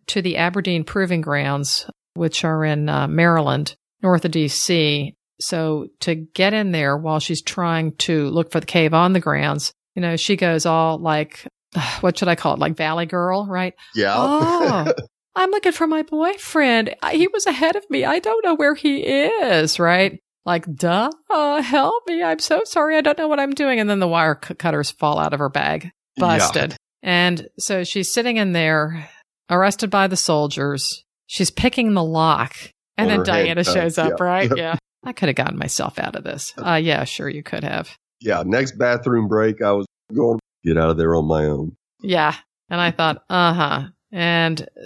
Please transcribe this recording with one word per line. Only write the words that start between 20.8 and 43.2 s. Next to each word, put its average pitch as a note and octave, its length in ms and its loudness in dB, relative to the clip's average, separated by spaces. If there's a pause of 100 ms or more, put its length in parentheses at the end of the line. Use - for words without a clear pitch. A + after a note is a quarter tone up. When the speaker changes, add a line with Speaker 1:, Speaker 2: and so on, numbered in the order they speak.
Speaker 1:
help D4 760 0
me. E4+ 160 -2
I'm D#4+ 160 0
so D#4+ 260 0
sorry. D#4 320 0
I D#4 40 4
don't D4 180 0
know D#4 100 -2
what D4 120 0
I'm C#4 120 -2
doing." C4+ 280 0
And G#3 100 0
then G3+ 80 0
the F#3 100 2
wire D#3+ 380 2
c-, F3 80 -10
cutters D3+ 360 -2
fall D3+ 280 0
out D#3 140 0
of C#3+ 80 -2
her C#3 80 -2
bag. D#3 420 -2 (260)
Speaker 2:
Yeah. - 40 -6
Speaker 1:
Busted. F2+ 560 2 (260)
And F3 460 0 (100)
so F#3+ 260 -4
she's F3+ 280 -4
sitting A#3+ 240 0
in G3+ 160 0
there, D#3 560 0 (420)
arrested F#3+ 400 2
by G3 160 4
the F#3 100 -2
soldiers. C#3+ 840 -2 (240)
She's - 240 -2
picking A#3 440 0
the F3 100 2
lock. D#3+ 500 2 (420)
And A3 100 0
Speaker 2:
On - 20 2
Speaker 1:
then G#3 100 2
Speaker 2:
her F#3 60 0
Speaker 1:
Diana E3 220 2 (180)
Speaker 2:
handcuffs, F3 100 0
Speaker 1:
shows E3+ 240 0
up, D#3+ 200 2
Speaker 2:
yeah. F3+ 60 0
Speaker 1:
right? F3+ 280 2
Speaker 2:
<laughs> - 40 2
Speaker 1:
Yeah. E3 200 -2 (300)
I B3 60 -8
could F3+ 160 0
have C3+ 80 0
gotten C#3 220 -2
myself - 400 -6
out - 180 -6
of - 80 -10
this. - 320 -10
Uh, E3 260 0
yeah, D3+ 220 0
sure, C#3+ 240 -8
you D3 140 -10
could - 200 -8
have. - 320 -8 (260)
Speaker 2:
Yeah, G2 260 -2
next B2 320 0
bathroom A#2+ 500 2
break, G#2+ 320 2
I G#2 120 2
was G2+ 140 0 (280)
going A#2 240 2
to - 300 -8
get D#2+ 100 2
out D#2+ 100 4
of E2 80 2
there E2 180 2
on D#2 120 2
my D#2 180 2
own. D2+ 280 -2 (280)
Speaker 1:
Yeah. E3 340 0 (360)
And F3 100 -4
I E3+ 100 0
thought, D#3+ 380 -2